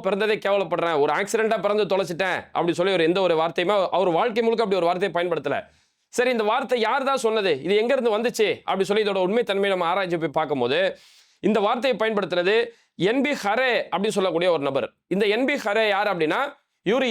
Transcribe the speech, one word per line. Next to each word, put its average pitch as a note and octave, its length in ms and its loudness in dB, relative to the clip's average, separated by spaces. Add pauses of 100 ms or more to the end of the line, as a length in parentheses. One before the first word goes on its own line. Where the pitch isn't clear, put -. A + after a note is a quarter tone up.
பிறந்ததே G#3 300 0 (100)
கேவலப்படுறேன், E3+ 540 0
ஒரு D3 120 2
ஆக்சிடென்ட்டா G#3 480 0
பிறந்து G#3 260 0
தொலைச்சிட்டேன்" F3+ 540 -2 (120)
அப்படி E3 200 0
சொல்லி F#3 200 0
ஒரு E3+ 120 2
எந்த F3+ 160 2
ஒரு F3 160 2
வார்த்தையுமே F3 540 0
அவர் F3+ 200 0
வாழ்க்கை G#3+ 320 0
முழுக்க A3+ 220 2
அப்படி F#3+ 180 0
ஒரு E3+ 80 2
வார்த்தையை F3+ 260 -2
பயன்படுத்தல. D#3 420 -2 (500)
சரி, B3+ 220 0
இந்த A3+ 140 0
வார்த்தை A#3+ 360 0
யார் B3 300 0
தான் C4 160 0
சொன்னது, F#3+ 360 0
இது F3+ 140 0
எங்க A#3 200 2
இருந்து A3+ 220 2
வந்துச்சு A3 300 0 (220)
அப்படி F#3+ 140 0
சொல்லி G#3 200 0
இதோட G3 220 0
உண்மை A3 160 0
தன்மையை G3 300 0
நம்ம F3+ 200 0
ஆராய்ச்சி F#3 240 -2
போய் D3+ 220 -2
பார்க்கும்போது, C#3 420 0 (600)
இந்த G#3+ 200 2
வார்த்தையை A#3 400 0
பயன்படுத்துறது G3 560 0 (540)
என் C4+ 120 0
பி D4 80 0
ஹரே B3 420 0 (180)
அப்படின்னு F#3+ 280 -2
சொல்லக்கூடிய F3+ 340 0
ஒரு D3+ 100 0
நபர். C3+ 300 -2 (140)
இந்த G3+ 200 0
என் A3 180 0
பி C#4+ 100 0
ஹரே A3 340 0
யார் G3+ 280 0
அப்படின்னா, E3 240 0 (460)
இவரு B3+ 240 2